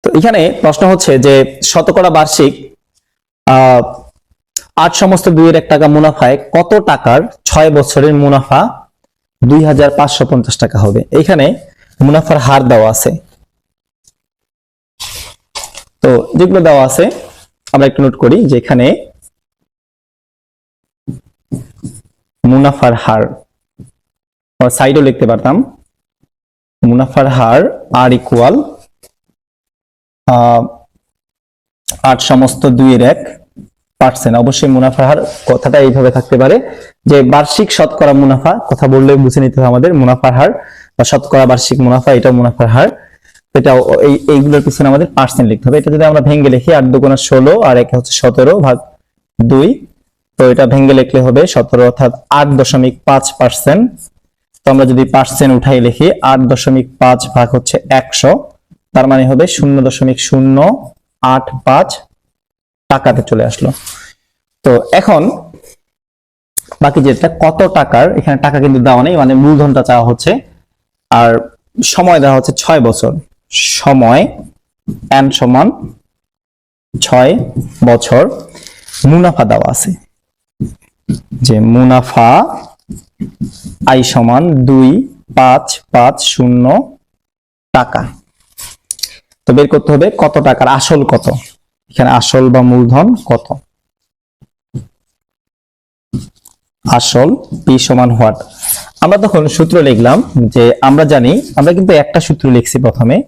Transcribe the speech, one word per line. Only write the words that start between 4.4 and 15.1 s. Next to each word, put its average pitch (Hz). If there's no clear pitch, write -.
আট 170
সমস্ত 190
দুইয়ের 165
এক 160
টাকা 151
মুনাফায় 147
কত 175
টাকার 135
ছয় 156
বছরের 147
মুনাফা 139
দুই 139
হাজার 143
পাঁচশো 143
পঞ্চাশ 127
টাকা -
হবে। 107
এখানে 156
মুনাফার 151
হার 135
দেওয়া 110
আছে, -